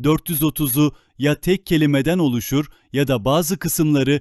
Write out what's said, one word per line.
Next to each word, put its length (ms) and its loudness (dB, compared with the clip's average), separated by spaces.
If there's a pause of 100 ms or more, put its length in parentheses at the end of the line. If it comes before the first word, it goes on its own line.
dört 260 0
yüz 120 -2
otuzu 520 0 (240)
ya 160 0
tek 320 -2
kelimeden 520 2
oluşur 480 0 (260)
ya 160 -2
da 160 -2
bazı 340 0
kısımları 640 0